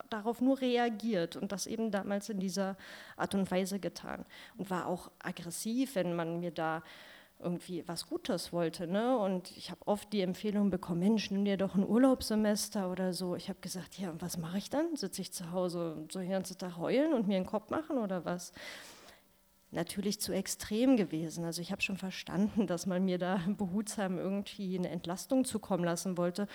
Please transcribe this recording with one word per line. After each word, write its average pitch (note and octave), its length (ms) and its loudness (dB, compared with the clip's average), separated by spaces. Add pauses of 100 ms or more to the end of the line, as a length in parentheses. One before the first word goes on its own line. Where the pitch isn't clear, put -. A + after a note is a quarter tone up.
darauf A3 320 -2
nur C4 200 6
reagiert A3+ 720 2
und - 160 -4
das G3 160 -4
eben A3 240 0
damals G3+ 380 -2
in G#3 100 -2
dieser F#3+ 360 0 (420)
Art E3+ 180 -2
und F#3+ 160 2
Weise F#3+ 280 2
getan. - 460 -6 (320)
Und F#3+ 140 -6
war F3+ 160 0
auch F3 320 -4
aggressiv, A3 760 -4
wenn F3+ 200 2
man E3+ 240 0
mir F3 120 -2
da D#3+ 300 0 (580)
irgendwie F3 480 -4
was E3+ 200 -6
Gutes B3+ 460 -2
wollte, E3+ 340 0
ne? A3 300 2
Und F#3+ 400 0
ich - 120 -12
habe - 160 -12
oft - 280 0
die G#3 80 2
Empfehlung G3+ 500 2
bekommen, F3+ 300 0
„Mensch, G#3 280 4
nimm G3 160 2
dir G3 120 4
doch F#3 180 0
ein F3+ 100 6
Urlaubssemester“ G#3+ 1040 4
oder F#3 240 0
so. F3+ 220 -2
Ich F3 140 -6
habe F3+ 100 -8
gesagt, F3+ 400 -10
„Ja, F#3+ 120 -4
und D#3+ 100 -8
was F3+ 160 -4
mache E3+ 200 -4
ich G3+ 120 -4
dann? D#4+ 260 0
Sitze G3 260 -6
ich - 120 -8
zu E3+ 180 -8
Hause E3+ 580 -2
so F#3+ 100 -8
den F3+ 120 -4
ganzen F#3 260 -2
Tag F3+ 200 -8
heulen A#3 360 2
und A#3 140 2
mir G3+ 80 4
einen F#3 100 2
Kopf - 240 -4
machen D#4 300 -2
oder F#3+ 260 -2
was?“ F3 280 -4 (1200)
Natürlich F#3+ 460 -2
zu - 120 -4
extrem A3+ 640 4
gewesen. D#3+ 480 0
Also E3 140 -2
ich E3+ 120 -6
habe G3 100 -2
schon G3 160 -2
verstanden, G3+ 720 0
dass E3+ 180 -2
man F#3 200 4
mir F3+ 120 4
da F3+ 200 2
<laughs> F#3+ 200 0
behutsam F#3+ 600 -2
irgendwie F#3+ 580 -2
eine F3+ 120 0
Entlastung F#3 560 2
zukommen F#3+ 380 0
lassen F3 320 0
wollte, F3+ 400 2